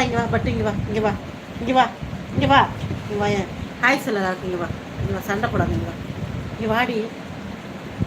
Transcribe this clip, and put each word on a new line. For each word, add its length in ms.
இங்க 140
வா, 40
பட்டு 200
இங்க 140
வா, 60
இங்க 160
வா, 80
இங்க 160
வா, 80
இங்க 180
வா, 60
இங்க 140
வா, 60
ஏன்? 120
ஹாய் 220
சொல்லு 160
எல்லாருக்கும், 280
இங்க 140
வா, 60
இங்க 140
வா, 140
சண்டை 240
போடாத, 240
இங்க 120
வா. 60
இங்க 160
வாடி. 240